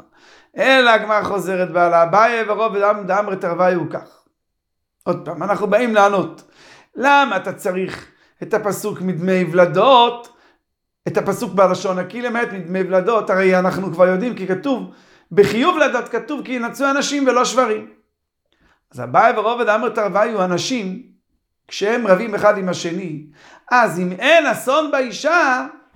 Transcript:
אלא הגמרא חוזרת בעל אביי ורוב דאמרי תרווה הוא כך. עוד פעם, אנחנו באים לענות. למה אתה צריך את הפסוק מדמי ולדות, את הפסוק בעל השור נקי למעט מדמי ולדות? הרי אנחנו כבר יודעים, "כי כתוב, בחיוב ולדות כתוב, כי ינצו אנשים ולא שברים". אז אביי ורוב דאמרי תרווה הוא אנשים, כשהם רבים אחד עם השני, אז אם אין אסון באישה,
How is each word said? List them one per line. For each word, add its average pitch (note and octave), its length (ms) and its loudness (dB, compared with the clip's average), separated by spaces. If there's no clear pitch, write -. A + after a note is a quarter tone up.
אלא B3+ 340 4
הגמרא G#3+ 320 2
חוזרת F3+ 500 -4
בעל F3 220 2
אביי G#3 540 4
ורוב G#3 280 -2
דאמרי G3 300 -2
תרווה F3+ 380 0
הוא D#3+ 160 -2
כך. - 320 -14
עוד D#3 200 -4
פעם, D#3+ 180 -10
אנחנו G3 240 -2
באים A3 280 0
לענות. G3+ 480 2
למה C4+ 400 2
אתה F#3 160 -6
צריך F#3 540 -6
את E3+ 120 -4
הפסוק G3+ 460 -4
מדמי F#3 520 0
ולדות, A#3 840 4
את C#3 80 -4
הפסוק G3 360 -4
בעל F#3 200 4
השור F#3 220 -4
נקי F#3 280 -8
למעט A#3 300 -4
מדמי F#3 280 -6
ולדות? F#3+ 500 0
הרי F#3 280 2
אנחנו F#3 340 -2
כבר F3 140 4
יודעים, F#3+ 280 -2
"כי F#3 120 -10
כתוב, F#3 440 -4
בחיוב A3 440 2
ולדות B3 320 0
כתוב, A#3+ 360 -6
כי A3+ 80 -8
ינצו B3+ 380 -4
אנשים C#4 360 -2
ולא B3 180 2
שברים". A3 460 -2
אז B2 80 -14
אביי F#3 380 4
ורוב A#3 240 -2
דאמרי A3 320 0
תרווה G#3 380 0
הוא G3 120 -2
אנשים, F#3 580 -4
כשהם A3+ 380 -2
רבים G3+ 280 2
אחד G3+ 240 4
עם F#3 100 -4
השני, E3+ 580 -8
אז A3 300 2
אם F3+ 120 -4
אין C#4+ 340 2
אסון C#4 440 -2
באישה, C4+ 760 -2